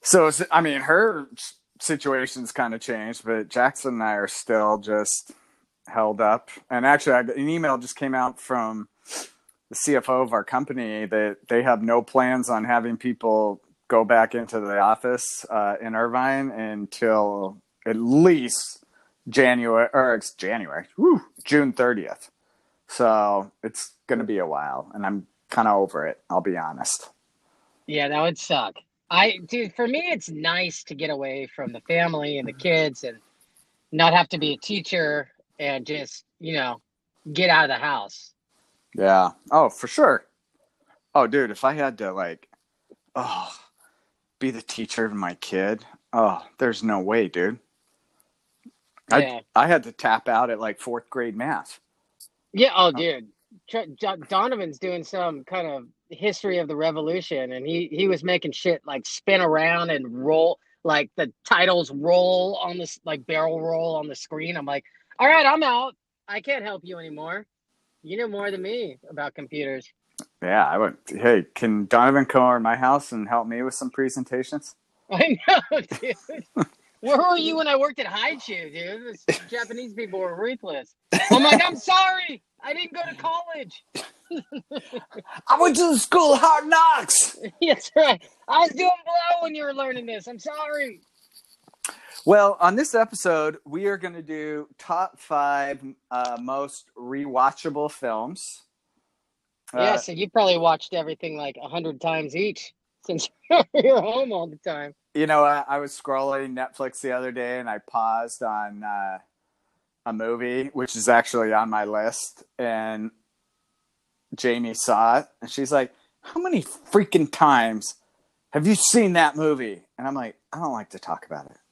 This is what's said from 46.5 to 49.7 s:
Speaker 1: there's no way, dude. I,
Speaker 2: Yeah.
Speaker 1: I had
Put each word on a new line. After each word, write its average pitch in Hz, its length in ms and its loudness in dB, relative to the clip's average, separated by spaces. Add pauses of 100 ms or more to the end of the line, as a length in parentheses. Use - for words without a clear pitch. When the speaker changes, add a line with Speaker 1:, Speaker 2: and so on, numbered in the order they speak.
Speaker 1:
there's 117 240 -2
no 107 180 -2
way, 101 280 0
dude. 95 320 -2 (1500)
I, 131 80 6
Speaker 2:
Yeah. 127 200 -2 (160)
Speaker 1:
I 123 120 6
had 160 160 4